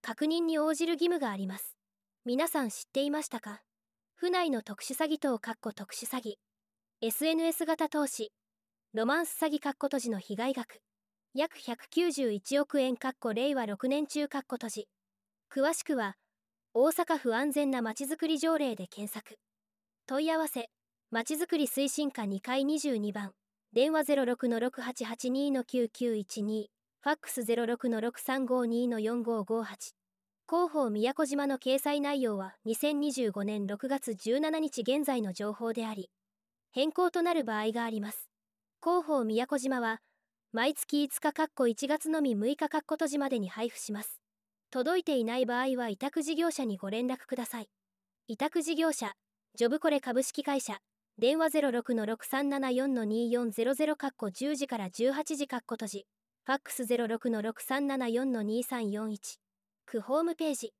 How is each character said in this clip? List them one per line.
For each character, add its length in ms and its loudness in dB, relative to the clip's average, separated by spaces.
確 240 -2
認 200 2
に 120 2
応 160 4
じ 140 0
る 60 2
義 80 0
務 180 2
が 100 0
あ 80 -4
り 80 -4
ま 120 -6
す。 180 -12
皆 240 2
さ 160 0
ん 60 -2
知 180 -10
っ 60 -20
て 80 2
い 100 0
ま 100 -2
し 60 -8
た 120 -8
か？ 220 -12
府 140 -2
内 200 2
の 120 0
特 220 -12
殊 120 -6
詐 120 0
欺 100 0
等、 220 0
か 120 -8
っ 80 -6
こ 140 -6
特 200 -12
殊 120 -10
詐 160 -4
欺、 140 -8
エ 100 0
ス 140 0
エ 100 4
ヌ 80 2
エ 80 4
ス 140 -2
型 240 0
投 180 2
資、 240 -6
ロ 120 2
マ 160 2
ン 40 0
ス 180 -8
詐 60 2
欺、 100 0
か 120 -2
っ 60 -4
こ 100 -2
閉 120 0
じ 100 -4
の 100 -2
被 160 -8
害 180 -2
額、 280 -8
約 240 -2
百 320 -8
九 220 2
十 200 0
一 280 0
億 200 2
円、 180 2
か 120 -4
っ 100 -8
こ 140 -2
令 220 2
和 100 0
六 220 -2
年 200 2
中、 200 -2
か 120 -4
っ 80 -4
こ 80 -4
閉 140 -8
じ。 200 -10
詳 220 4
し 100 -4
く 120 0
は、 220 -2
大 140 8
阪 300 2
府 180 0
安 160 2
全 200 2
な 100 0
ま 120 -2
ち 120 -6
づ 120 -4
く 100 0
り 100 4
条 200 2
例 180 0
で 120 -10
検 200 -10
索。 320 -12
問 200 0
い 60 2
合 80 2
わ 80 0
せ、 220 -6
ま 120 0
ち 120 -2
づ 120 -2
く 100 2
り 100 4
推 200 0
進 240 0
課 140 -6
二 160 -2
階 240 0
二 140 2
十 180 0
二 160 -2
番、 200 -8
電 180 6
話 120 4
ゼ 140 4
ロ 80 4
六 240 0
の 100 2
六 220 -2
八 240 -6
八 260 -2
二 200 2
の 120 2
九 260 0
九 260 0
一 280 -4
二、 260 -2
フ 80 0
ァ 40 4
ッ 40 0
ク 140 -14
ス 120 -4
ゼ 120 2
ロ 100 0
六 240 0
の 120 0
六 180 -2
三 260 -2
五 200 2
二 220 2
の 120 0
四 240 0
五 200 0
五 200 0
八。 320 -12
広 260 2
報 160 2
宮 240 0
古 140 2
島 180 0
の 140 0
掲 180 2
載 240 0
内 220 0
容 160 0
は、 160 -8
二 80 0
千 260 2
二 120 0
十 180 0
五 140 -4
年 240 -2
六 200 -4
月 280 -2
十 240 0
七 200 0
日 220 -2
現 240 2
在 160 0
の 100 -2
情 220 -4
報 200 -4
で 120 -2
あ 80 -6
り、 160 -10
変 200 2
更 200 4
と 100 2
な 140 4
る 80 4
場 160 0
合 100 2
が 160 -2
あ 60 -2
り 100 -2
ま 100 -6
す。 200 -12
広 240 4
報 180 2
宮 220 2
古 140 0
島 200 0
は、 220 -2
毎 220 2
月 300 0
五 160 -4
日、 140 0
か 100 2
っ 100 -2
こ 140 2
一 200 0
月 220 0
の 120 2
み 120 2
六 140 2
日、 200 0
か 120 0
っ 40 -2
こ 120 -2
閉 120 0
じ 120 -2
ま 100 0
で 80 0
に 120 -2
配 200 -4
布 80 -12
し 140 -8
ま 100 -6
す。 180 -12
届 300 2
い 20 -14
て 140 2
い 60 4
な 140 0
い 80 4
場 160 0
合 160 0
は、 120 -2
委 80 -4
託 260 -2
事 120 -2
業 140 2
者 160 -2
に 120 -2
ご 120 -6
連 160 -2
絡 220 -4
く 80 -4
だ 100 -4
さ 160 -8
い。 80 -14
委 80 -6
託 280 0
事 120 0
業 160 4
者、 220 -4
ジ 140 2
ョ 20 4
ブ 100 2
コ 120 2
レ 100 2
株 220 0
式 200 -4
会 180 0
社、 180 -8
電 180 4
話 120 4
ゼ 120 4
ロ 100 2
六 220 0
の 140 0
六 160 -4
三 260 0
七 220 0
四 240 2
の 80 0
二 280 0
四 200 2
ゼ 140 0
ロ 100 4
ゼ 100 2
ロ、 100 2
か 120 -4
っ 100 -4
こ 140 -4
十 240 -2
時 120 -4
か 100 -4
ら 120 -4
十 220 2
八 260 -2
時、 100 -2
か 100 -6
っ 100 -6
こ 80 -4
閉 120 -8
じ。 200 -10
フ 80 0
ァ 20 4
ッ 40 -2
ク 120 -12
ス 140 -4
ゼ 120 2
ロ 100 0
六 220 -2
の 140 0
六 180 -4
三 240 0
七 240 0
四 220 0
の 100 -2
二 220 0
三 260 -4
四 220 -4
一。 280 -10
区 160 -4
ホ 180 0
ー 40 2
ム 120 0
ペ 160 -2
ー 40 -2
ジ。 240 -10